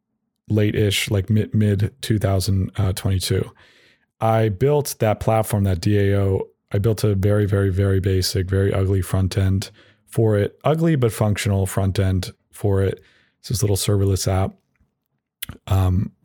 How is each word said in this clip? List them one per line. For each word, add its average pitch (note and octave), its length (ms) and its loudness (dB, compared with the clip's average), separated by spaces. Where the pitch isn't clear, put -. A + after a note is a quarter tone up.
late-ish, G#2+ 640 0
like, G2 200 0
mid, G#2+ 240 0
mid G#2 460 0
two A2 180 0
thousand, G2 580 0
uh, G2 180 0
twenty-two. F#2+ 560 -2
I A2+ 280 2
built C3+ 500 -2
that G#2+ 220 0
platform, A2 440 0
that F#2 160 0
D G#2 180 2
A G2+ 220 2
O. G2 280 0
I G2+ 60 0
built G#2+ 260 0
a G#2 100 2
very, G#2 320 2
very, G2 240 0
very G2 300 2
basic, F#2+ 500 -2
very G2 220 2
ugly F#2+ 300 0
front F#2+ 360 -2
end F#2+ 320 0
for A2 300 2
it. G2+ 280 -2
Ugly, D#3+ 320 2
but A#2+ 160 0
functional G2+ 540 0
front F#2+ 320 -2
end F#2+ 340 -2
for G2 320 0
it. - 180 -2
It's - 120 -18
this A#2+ 120 -4
little G#2 140 2
serverless G2 500 0
app, F#2+ 280 -2
um, F#2 460 0